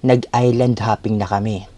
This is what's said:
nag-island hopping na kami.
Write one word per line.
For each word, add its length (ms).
nag-island 800
hopping 400
na 80
kami. 500